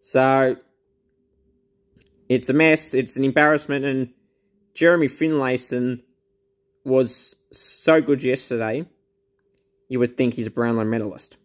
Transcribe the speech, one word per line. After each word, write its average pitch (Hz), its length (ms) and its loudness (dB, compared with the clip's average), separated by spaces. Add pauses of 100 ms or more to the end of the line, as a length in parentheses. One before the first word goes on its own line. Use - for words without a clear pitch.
So, 131 560 2 (1700)
it's 127 200 0
a 135 40 0
mess, 156 420 2
it's 127 220 -2
an 135 80 -2
embarrassment, 147 600 0
and 131 260 -4 (640)
Jeremy 165 340 4
Finlayson 127 920 -2 (840)
was 131 500 -2 (180)
so - 480 2
good 127 220 0
yesterday, 127 640 -4 (1000)
you 127 100 -4
would 123 180 0
think 123 180 0
he's 113 120 -6
a 113 40 -8
Brownlow 117 340 -2
medalist. 107 600 -6